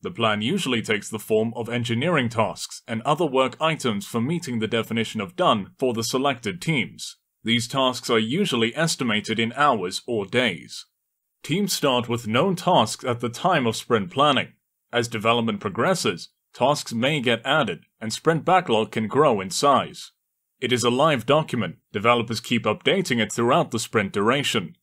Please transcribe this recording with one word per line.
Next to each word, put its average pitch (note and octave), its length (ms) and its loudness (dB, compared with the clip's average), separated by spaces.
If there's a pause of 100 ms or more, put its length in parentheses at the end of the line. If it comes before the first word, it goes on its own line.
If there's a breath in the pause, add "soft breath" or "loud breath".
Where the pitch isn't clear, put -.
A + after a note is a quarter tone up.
The F#2+ 100 -8
plan G#2+ 300 0
usually C3 400 0
takes G#2 280 -4
the A2 100 -8
form A2 380 0
of A2+ 100 -6
engineering A#2+ 600 0
tasks A2 580 -4
and A2+ 140 -6
other D3+ 240 0
work C3 340 0
items C3+ 460 -2
for A#2 160 -4
meeting C3+ 380 -4
the G#2+ 80 -2
definition A2+ 520 -2
of F#2+ 160 -6
done A#2 420 0
for B2+ 160 0
the A2+ 120 -2
selected B2 560 -2
teams. - 560 -4 (280)
These A#2 220 0
tasks C3 420 -2
are A#2+ 80 4
usually A#2 600 0
estimated A2+ 600 0
in A2+ 200 0
hours G#2+ 500 2
or A2+ 180 -2
days. G#2+ 600 -2 (580)
Teams F#3+ 300 0
start B2 340 2
with A#2 180 -4
known C#3 300 2
tasks C#3 480 2
at A#2+ 160 -2
the A#2+ 80 -4
time C#3 400 0
of A2 80 0
sprint G#2 340 0
planning. B2+ 440 2 (400)
As A#2+ 140 0
development A2+ 520 0
progresses, A2 720 -2 (240)
tasks C#3 400 0
may C3+ 260 0
get A#2 240 0
added, C3+ 420 0 (140)
and A2 140 -8
sprint D#3 320 0
backlog A#2+ 460 2
can A2+ 160 -2
grow B2 340 4
in F#2+ 80 -6
size. G#2+ 640 0 (500)
It A#2+ 100 0
is B2 120 0
a B2 80 4
live C3+ 340 2
document. C3+ 520 0 (140)
Developers A#2 480 2
keep - 260 -2
updating C3+ 540 0
it G#2+ 140 0
throughout C3 380 2
the A#2 80 -2
sprint G2+ 340 -2
duration. G#2+ 680 0